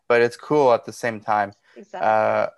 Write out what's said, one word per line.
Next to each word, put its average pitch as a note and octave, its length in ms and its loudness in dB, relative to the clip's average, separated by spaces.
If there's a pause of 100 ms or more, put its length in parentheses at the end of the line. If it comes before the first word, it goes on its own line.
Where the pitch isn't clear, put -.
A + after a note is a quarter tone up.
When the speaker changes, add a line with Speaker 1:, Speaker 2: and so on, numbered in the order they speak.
Speaker 1:
but A#2+ 140 4
it's A#2 140 0
cool C#3+ 380 2
at A2 120 0
the A2 80 -14
same A2+ 280 -8
time. G#2 320 -2 (240)
Speaker 2:
Exactly. G3 320 -6
Speaker 1:
Uh, A2 380 0 (100)